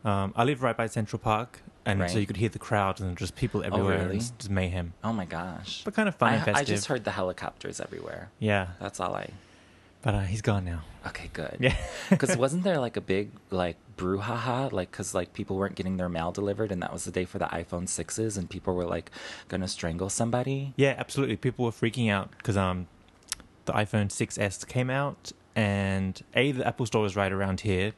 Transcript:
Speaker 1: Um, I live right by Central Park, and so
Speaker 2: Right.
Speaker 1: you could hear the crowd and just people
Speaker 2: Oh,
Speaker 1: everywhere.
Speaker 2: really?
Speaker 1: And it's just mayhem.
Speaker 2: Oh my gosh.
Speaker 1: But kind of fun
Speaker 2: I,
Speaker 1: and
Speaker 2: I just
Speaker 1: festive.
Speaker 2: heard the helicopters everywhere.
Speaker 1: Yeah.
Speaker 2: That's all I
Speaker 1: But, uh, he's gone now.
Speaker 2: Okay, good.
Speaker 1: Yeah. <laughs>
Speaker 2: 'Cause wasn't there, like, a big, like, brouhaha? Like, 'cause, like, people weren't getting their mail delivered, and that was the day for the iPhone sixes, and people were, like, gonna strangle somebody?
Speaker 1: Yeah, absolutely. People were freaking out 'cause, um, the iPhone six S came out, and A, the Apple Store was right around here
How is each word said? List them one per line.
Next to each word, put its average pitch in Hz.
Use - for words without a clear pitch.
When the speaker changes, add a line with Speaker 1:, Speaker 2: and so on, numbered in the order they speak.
Speaker 1:
Um, 98
I 120
live 131
right 117
by 117
Central 110
Park, 110
and 98
so 92
Speaker 2:
Right. 87
Speaker 1:
you 101
could 101
hear 110
the -
crowd 98
and 90
just 92
people 107
Speaker 2:
Oh, -
Speaker 1:
everywhere. 95
Speaker 2:
really? 92
Speaker 1:
And -
it's 120
just -
mayhem. 90
Speaker 2:
Oh 113
my 98
gosh. 85
Speaker 1:
But 202
kind 214
of 165
fun 117
Speaker 2:
I, 110
Speaker 1:
and 107
Speaker 2:
I 143
just 139
Speaker 1:
festive. 101
Speaker 2:
heard 123
the 104
helicopters -
everywhere. 82
Speaker 1:
Yeah. 101
Speaker 2:
That's 95
all 90
I -
Speaker 1:
But, 110
uh, 101
he's 98
gone 101
now. 85
Speaker 2:
Okay, -
good. -
Speaker 1:
Yeah. 127
<laughs> 190
Speaker 2:
'Cause 135
wasn't 139
there, 185
like, 120
a -
big, 104
like, 90
brouhaha? 117
Like, 92
'cause, -
like, 90
people 98
weren't 95
getting 95
their 90
mail 85
delivered, 101
and 90
that -
was 85
the 87
day 92
for -
the 85
iPhone 87
sixes, 107
and 87
people 92
were, 87
like, 85
gonna 92
strangle 87
somebody? 127
Speaker 1:
Yeah, 135
absolutely. 127
People 123
were 117
freaking 113
out 98
'cause, 101
um, 92
the -
iPhone 104
six -
S 104
came 127
out, 139
and 98
A, 135
the 127
Apple 117
Store 110
was 98
right 98
around 95
here 98